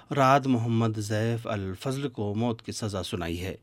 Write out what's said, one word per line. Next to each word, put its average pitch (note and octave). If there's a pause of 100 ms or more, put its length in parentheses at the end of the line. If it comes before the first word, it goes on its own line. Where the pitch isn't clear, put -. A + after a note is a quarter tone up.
(160)
راد C3+
محمد A2+
زیف A2+
الفضل A2+
کو G#2
موت A#2
کی G#2
سزا G2
سنائی E2+
ہے۔ F#2